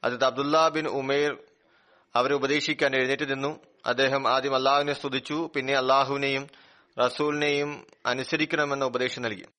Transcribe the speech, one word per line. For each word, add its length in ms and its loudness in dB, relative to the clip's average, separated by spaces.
ഹസ്രത്ത് 200 0
അബ്ദുല്ലാ 420 2
ബിൻ 200 -2
ഉമൈർ 560 -2
അവരെ 180 2
ഉപദേശിക്കാൻ 640 0
എഴുന്നേറ്റ് 380 0
നിന്നു. 300 -6
അദ്ദേഹം 420 2
ആദ്യം 280 2
അള്ളാഹുവിനെ 380 2
സ്തുതിച്ചു, 600 -6
പിന്നെ 180 -2
അള്ളാഹുവിനെയും 760 2
റസൂലിനെയും 880 0
അനുസരിക്കണമെന്ന 800 0
ഉപദേശം 360 -2
നൽകി. 240 -6